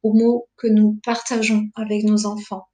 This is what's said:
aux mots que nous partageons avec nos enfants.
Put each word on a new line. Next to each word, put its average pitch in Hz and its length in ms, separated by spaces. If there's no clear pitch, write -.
aux 214 100
mots 233 440
que - 100
nous 214 380
partageons 220 720
avec 214 280
nos 214 220
enfants. 208 480